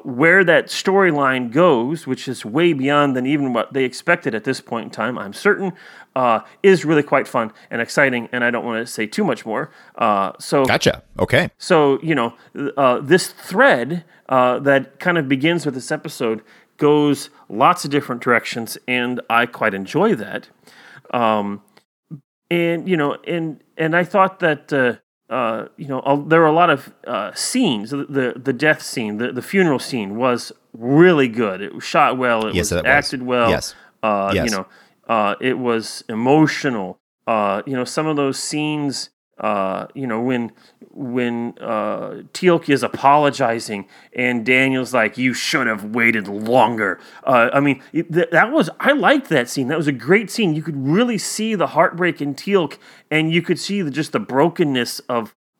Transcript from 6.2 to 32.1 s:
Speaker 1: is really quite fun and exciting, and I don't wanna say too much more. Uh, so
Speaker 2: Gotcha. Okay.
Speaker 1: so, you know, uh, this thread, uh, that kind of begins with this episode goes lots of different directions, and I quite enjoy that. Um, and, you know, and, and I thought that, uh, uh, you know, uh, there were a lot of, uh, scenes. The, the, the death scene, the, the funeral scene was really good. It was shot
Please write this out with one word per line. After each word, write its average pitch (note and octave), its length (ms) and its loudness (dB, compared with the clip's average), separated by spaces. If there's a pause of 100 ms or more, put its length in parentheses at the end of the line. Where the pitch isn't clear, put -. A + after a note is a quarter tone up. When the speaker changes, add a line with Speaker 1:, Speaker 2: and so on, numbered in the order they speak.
Speaker 1:
is F#3 200 4
really D3 200 2
quite C#3 240 0
fun A2+ 240 -4 (180)
and A#2 120 -6
exciting, B2 500 0
and A#2+ 120 -4
I A#2+ 80 2
don't A#2+ 140 -4
wanna A#2 220 -6
say A2 200 -6
too G#3 160 -4
much C3 220 -2
more. A2+ 240 -6 (280)
Uh, G2 420 2
so C#3 260 0
Speaker 2:
Gotcha. - 380 0 (160)
Okay. G#2+ 380 2
Speaker 1:
so, C#3+ 440 2
you D#3+ 140 -2
know, A#2 180 -2 (440)
uh, B2+ 240 4
this D#3+ 300 4
thread, F3 720 0 (260)
uh, B2+ 300 4
that C#3 400 0
kind F3 180 0
of C#3+ 120 -2
begins D#3 360 0
with C3 100 -4
this B2+ 160 -8
episode A#2+ 500 -4 (360)
goes D3 520 2 (200)
lots D3 360 2
of C#3+ 60 -6
different C#3 300 -2
directions, A#2 560 -2 (100)
and B2 320 -2 (100)
I A#2 160 4
quite A2 280 -2
enjoy D3 420 0
that. G#2+ 320 -10 (680)
Um, G#2+ 480 0 (880)
and, E3+ 380 -2
you F#3 100 0
know, C#3+ 280 0
and, E3 360 -6 (160)
and D#3+ 180 0
I F3+ 80 2
thought F#3+ 360 2
that, D3+ 340 -2
uh, B2+ 220 2 (380)
uh, A2+ 340 -4 (100)
you D3+ 100 -12
know, C3 140 -4
uh, C#3 160 2
there D3+ 240 4
were D#3+ 60 6
a D3+ 40 4
lot E3+ 180 4
of, C#3 240 -2 (140)
uh, G2+ 260 -6
scenes. B2+ 580 -2
The, C#3+ 140 -6
the, C3+ 320 -2
the C3 160 -4
death D3 280 2
scene, G#2+ 360 -6
the, B2 140 -4
the B2+ 100 -8
funeral E3 380 2
scene G#2 380 -6
was B2 340 -2 (220)
really C#3 560 4
good. G#2+ 320 -4
It - 120 -10
was - 100 -14
shot C3 340 2